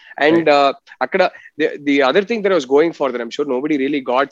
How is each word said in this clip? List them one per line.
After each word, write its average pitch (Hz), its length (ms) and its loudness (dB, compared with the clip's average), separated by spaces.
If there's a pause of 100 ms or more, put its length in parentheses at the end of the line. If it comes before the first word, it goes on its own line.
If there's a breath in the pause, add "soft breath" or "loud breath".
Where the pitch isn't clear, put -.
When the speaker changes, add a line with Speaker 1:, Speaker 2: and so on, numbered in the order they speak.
(180 loud breath)
Speaker 1:
And, 160 220 2
Speaker 2:
Right. 151 120 2
Speaker 1:
uh, 139 200 4 (300 loud breath)
అక్కడ 185 200 -2 (360 loud breath)
the, 156 120 0 (120)
the 143 200 0
other 147 220 2
thing 220 180 -4
that 196 100 0
I 175 80 2
was 127 80 -6
going 151 240 4
for 147 180 -4
that 120 120 -6
I'm 117 100 -10
sure 147 160 -6
nobody 143 300 -2
really 135 260 -2
got 131 280 -2